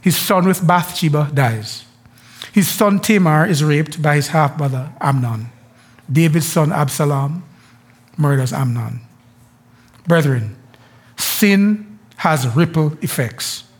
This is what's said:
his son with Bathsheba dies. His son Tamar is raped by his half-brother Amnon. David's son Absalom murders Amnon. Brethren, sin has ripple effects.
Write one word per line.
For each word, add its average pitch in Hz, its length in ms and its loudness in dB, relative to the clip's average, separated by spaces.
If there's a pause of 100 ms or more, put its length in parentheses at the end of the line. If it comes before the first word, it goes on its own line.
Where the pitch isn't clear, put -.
his 175 160 2
son 185 280 2
with 185 200 0
Bathsheba 156 640 0
dies. 113 520 -4 (680)
His 190 180 2
son 202 300 2
Tamar 165 460 4
is 151 180 0
raped 151 360 0
by 147 160 2
his 143 120 0
half-brother 143 720 -2
Amnon. 120 500 -2 (600)
David's 156 360 2
son 156 260 0
Absalom 147 680 -2 (760)
murders 139 360 0
Amnon. 120 480 -4 (1040)
Brethren, 139 480 0 (600)
sin 202 840 0 (200)
has 151 280 0
ripple 156 540 0
effects. - 640 -6 (160)